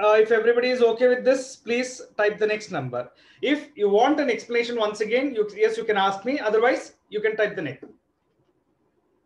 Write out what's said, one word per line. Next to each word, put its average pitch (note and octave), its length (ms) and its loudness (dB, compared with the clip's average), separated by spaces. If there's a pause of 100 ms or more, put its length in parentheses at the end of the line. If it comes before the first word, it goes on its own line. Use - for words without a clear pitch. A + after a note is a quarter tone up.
uh, G#3+ 100 4
if A3 180 4
everybody A#3 380 2
is B3 120 -2
okay A#3 260 4
with B3 160 2
this, C4+ 340 0
please B3 440 -6 (160)
type G#3 220 0
the G#3 80 0
next G#3 240 -6
number. C3 360 -6 (360)
If C#4+ 320 -2
you G#3 120 0
want B3 320 4
an C4+ 100 0
explanation A#3+ 500 -4
once G#3 220 -2
again, B3 340 -2
you, G#3 200 0
yes, A3 220 0
you A#3 60 -6
can A3 120 -2
ask G3 300 0
me. C#4 140 -2
Otherwise, A3+ 540 0 (160)
you G3+ 120 -6
can G#3+ 160 -2
type F#3+ 180 0
the F#3 60 -6
next. C#3+ 240 -10 (1400)